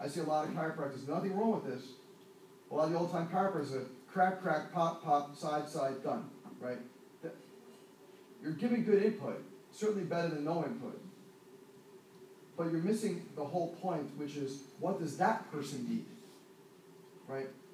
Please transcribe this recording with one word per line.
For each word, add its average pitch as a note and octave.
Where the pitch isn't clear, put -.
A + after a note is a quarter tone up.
I -
see E3+
a D#3
lot D#3
of -
chiropractors, D3+
nothing F#3
wrong G#3+
with C3+
this, -
a C#3+
lot D3+
of D#3+
the E3+
old-time E3+
chiropractors F3
are C3
crack, F#3
crack, D3+
pop, E3
pop, D3
side, D3+
side, C3+
done, C3
right? B2
Th-, E3
you're D#3
giving A#3
good G3+
input, -
certainly G3+
better E3+
than D3
no D#3+
input. A#2+
But E3
you're E3
missing F#3+
the D3+
whole E3+
point, D#3+
which D3
is, C#3
what F3
does D3
that -
person C3
need, A#2
right? C3+